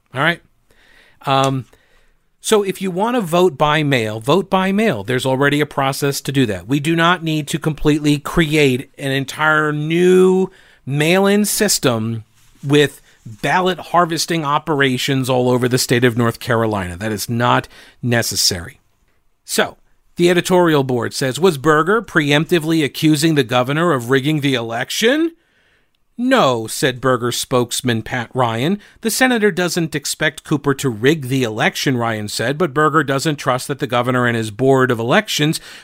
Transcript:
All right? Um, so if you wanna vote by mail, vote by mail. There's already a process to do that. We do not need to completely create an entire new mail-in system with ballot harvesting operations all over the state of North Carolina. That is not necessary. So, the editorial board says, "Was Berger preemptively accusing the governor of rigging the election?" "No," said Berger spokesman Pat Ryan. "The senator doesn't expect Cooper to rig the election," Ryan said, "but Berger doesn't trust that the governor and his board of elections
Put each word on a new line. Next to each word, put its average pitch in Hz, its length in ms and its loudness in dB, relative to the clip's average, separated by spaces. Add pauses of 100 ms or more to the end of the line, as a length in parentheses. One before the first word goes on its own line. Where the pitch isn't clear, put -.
(140)
All 131 80 -4
right? 165 180 -2 (840)
Um, 135 400 0 (760)
so 214 220 2
if 190 180 -6
you 190 100 -4
wanna 226 300 -2
vote 175 380 2
by 151 240 2
mail, 113 380 0
vote 160 280 2
by 190 240 0
mail. 196 300 0
There's 123 240 -2
already 143 340 2
a 147 60 0
process 139 560 -2
to 143 100 -6
do 135 140 2
that. 95 220 -6
We 143 120 0
do 160 160 -2
not 170 260 2
need 156 260 -4
to 160 100 -4
completely 151 600 0
create 147 760 0
an 139 140 -6
entire 151 640 0
new 180 760 2 (360)
mail-in 185 580 2
system 113 800 -2 (400)
with 143 380 2 (240)
ballot 151 520 -2
harvesting 165 680 -2
operations 139 840 0
all 127 220 2
over 127 180 2
the 123 80 0
state 127 280 0
of 117 120 2
North 117 220 0
Carolina. 107 580 -2
That 110 160 -6
is - 160 -8
not 123 380 0 (340)
necessary. 110 800 -2 (640)
So, - 320 -2 (400)
the 175 140 4
editorial 175 520 4
board 120 320 -2
says, 131 240 -4
"Was 165 200 2
Berger 156 440 2
preemptively 156 800 0
accusing 156 520 2
the 139 100 4
governor 135 480 0
of 120 180 -2
rigging 139 300 2
the 135 140 0
election?" 208 800 -2 (840)
"No," 170 480 2
said 127 360 -4
Berger 123 280 0
spokesman 120 720 -2
Pat 120 320 -8
Ryan. 127 460 -2 (220)
"The 226 80 -4
senator 233 400 2
doesn't 170 440 -2
expect - 500 -4
Cooper 147 280 0
to 135 160 -4
rig 127 400 0
the 131 140 -2
election," 123 560 -2
Ryan 110 300 -4
said, 123 280 -4
"but 160 160 -2
Berger 151 320 2
doesn't 135 320 -2
trust 127 320 -2
that 143 100 -6
the 143 80 -4
governor 123 400 0
and 117 100 0
his 110 140 -4
board 131 400 4
of 117 80 -2
elections 151 640 0 (240)